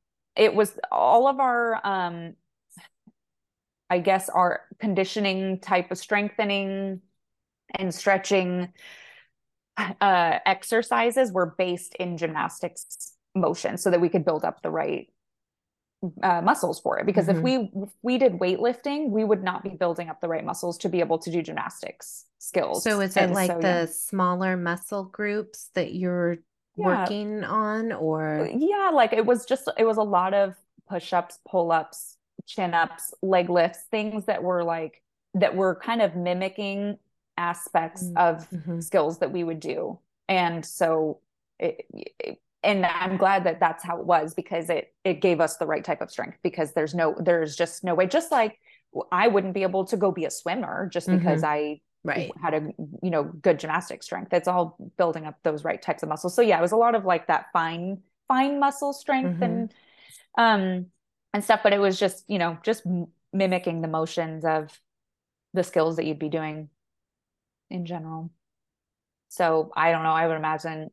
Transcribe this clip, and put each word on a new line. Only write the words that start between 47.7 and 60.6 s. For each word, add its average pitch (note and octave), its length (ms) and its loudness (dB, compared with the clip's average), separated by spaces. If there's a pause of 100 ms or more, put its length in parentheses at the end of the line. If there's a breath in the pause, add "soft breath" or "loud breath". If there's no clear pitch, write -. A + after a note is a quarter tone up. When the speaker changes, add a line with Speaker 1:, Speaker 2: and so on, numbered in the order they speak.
Speaker 1:
no F3+ 120 0
way. F#3 120 4
Just E4 240 0
like A3+ 280 2 (340 soft breath)
w-, - 180 -8
I G3 180 4
wouldn't F#3+ 260 2
be F#3+ 80 -2
able F#3+ 240 0
to A3+ 100 -2
go F#3+ 160 2
be E3 140 -4
a - 40 -4
swimmer G3 600 -4
just F3 200 -2
because E3+ 320 4
Speaker 2:
Mm-hmm. D3+ 100 0
Speaker 1:
I D3+ 280 -4 (220)
Speaker 2:
Right. C#3 380 -4
Speaker 1:
had D#3 140 -2
a, D#3 60 0 (420)
you F3+ 80 -2
know, D3+ 140 0
good D#3+ 340 0
gymnastic D#3+ 440 -6
strength. - 300 -10
It's F3 160 2
all F3+ 280 0 (200)
building E3 300 0
up D3+ 160 -12
those D3+ 220 -2
right D#3+ 160 -4
types - 220 -4
of D#3 60 -4
muscles. E3 260 -4
So A#3+ 60 4
yeah, G3+ 180 6
it E3+ 40 2
was F3+ 100 2
a A3 40 4
lot A#3 180 6
of, G3+ 100 0
like, F3 220 2
that D#3+ 260 0
fine, F3 500 -4 (240)
fine C#4 320 2
muscle C#4 360 0
strength C4 400 -2
Speaker 2:
Mm-hmm. E3+ 80 -4
Speaker 1:
and, A3+ 320 -2 (640 soft breath)
um, F#3+ 480 4 (480)